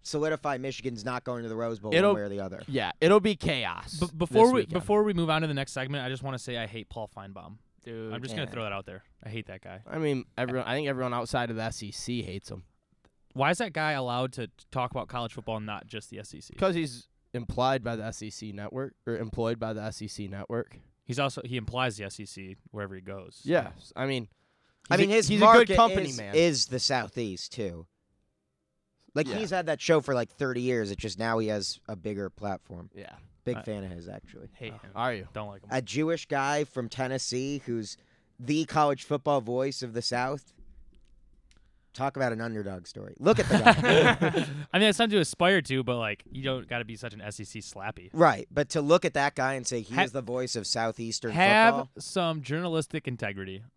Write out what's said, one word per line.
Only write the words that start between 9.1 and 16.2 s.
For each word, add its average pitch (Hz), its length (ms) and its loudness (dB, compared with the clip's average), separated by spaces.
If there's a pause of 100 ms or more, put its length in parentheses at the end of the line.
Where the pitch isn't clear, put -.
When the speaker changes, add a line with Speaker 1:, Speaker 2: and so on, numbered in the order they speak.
Speaker 3:
I 113 60 -12
hate 110 180 -8
that 92 140 -16
guy. 92 260 -16
Speaker 2:
I - 100 -8
mean, 143 280 -2 (120)
everyone, 127 300 -2
I 120 80 -2
think 147 120 -2
everyone 127 260 -2
outside 120 360 -2
of 117 60 -4
the 110 80 -4
S 113 200 -6
E 104 80 -10
C 120 320 -6
hates 95 280 -10
him. 92 120 -12 (680)
Speaker 3:
Why 135 180 2
is 180 80 0
that 202 140 -4
guy 156 200 0
allowed 127 400 -2
to 117 140 -8
t-, - 60 -18 (180)
talk 123 200 -2
about 123 160 -6
college 120 260 -6
football 110 240 -6
and 107 80 -6
not 104 220 -10
just - 220 -14
the 101 100 -14
S 104 140 -14